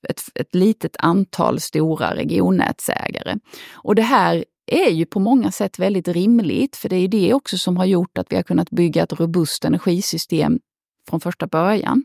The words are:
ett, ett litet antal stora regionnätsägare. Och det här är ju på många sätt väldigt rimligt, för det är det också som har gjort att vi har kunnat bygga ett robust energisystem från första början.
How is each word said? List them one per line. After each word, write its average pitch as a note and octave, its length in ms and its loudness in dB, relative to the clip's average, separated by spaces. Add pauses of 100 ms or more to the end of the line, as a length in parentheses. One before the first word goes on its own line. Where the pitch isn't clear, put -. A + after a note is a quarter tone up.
ett, - 120 -8 (140)
ett - 200 -6
litet F#3 440 0
antal - 600 0
stora D#3 560 -2
regionnätsägare. - 1200 -2 (360)
Och - 220 -2
det A3 60 4
här F#3 440 2 (260)
är E4+ 180 4
ju E3 160 0
på - 140 -4
många G#3 320 2
sätt - 280 -6
väldigt F#3 280 0
rimligt, G3+ 680 2
för - 140 -6
det F#3 60 0
är F#3 120 2
det F#3+ 260 2
också C4 240 -2
som F3+ 200 -2
har F#3 80 0
gjort F3+ 320 0
att - 140 -6
vi - 40 -4
har F3+ 80 0
kunnat E3+ 260 -2
bygga E3 340 0
ett - 160 -6
robust E3 460 -2
energisystem E3+ 920 0 (500)
från E3 100 -4
första - 280 -6
början. G3 580 0